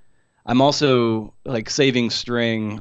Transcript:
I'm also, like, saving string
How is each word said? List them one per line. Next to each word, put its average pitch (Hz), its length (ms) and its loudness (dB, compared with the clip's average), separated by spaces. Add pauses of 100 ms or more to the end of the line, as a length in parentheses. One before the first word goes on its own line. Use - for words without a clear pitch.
(440)
I'm 123 160 2
also, 120 760 2 (100)
like, 113 260 -6
saving 123 400 2
string 113 720 -4